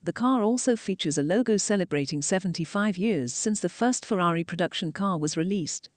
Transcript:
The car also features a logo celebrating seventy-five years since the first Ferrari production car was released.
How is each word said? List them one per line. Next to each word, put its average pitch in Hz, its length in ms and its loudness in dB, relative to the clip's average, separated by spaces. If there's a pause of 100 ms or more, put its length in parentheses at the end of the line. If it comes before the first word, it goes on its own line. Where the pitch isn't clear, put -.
The 165 120 -4
car 247 320 2
also 240 320 2
features 156 420 -2
a 143 60 2
logo 214 320 4
celebrating 160 680 0
seventy-five 185 720 0
years 175 380 0
since 214 240 0
the 180 100 -2
first - 380 0
Ferrari 170 380 2
production 170 480 -4
car 190 260 -2
was 151 180 -2
released. 170 600 -2